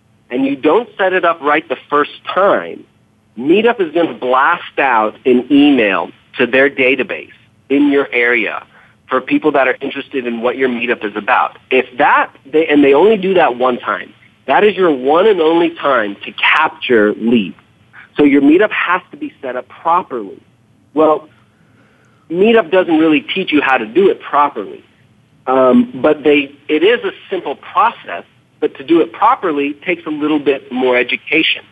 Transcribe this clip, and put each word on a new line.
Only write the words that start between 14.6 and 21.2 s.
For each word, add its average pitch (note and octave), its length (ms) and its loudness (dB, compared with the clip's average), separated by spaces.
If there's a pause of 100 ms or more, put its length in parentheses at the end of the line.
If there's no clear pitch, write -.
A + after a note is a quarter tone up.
is G3+ 100 2
your F3 160 2
one D3 340 0
and G#3 140 2
only E3 360 2
time A2+ 500 -2
to A#2 80 -14
capture A#2+ 800 0
leads. G#2+ 420 -2 (600)
So D#3 60 4
your C#3+ 180 6
Meetup F3 300 4
has F#3 300 -2 (100)
to - 60 -20
be D3 240 -12
set B2+ 140 -10
up B2 140 -10
properly. C#3 720 -4 (520)
Well, D#3 360 0 (1000)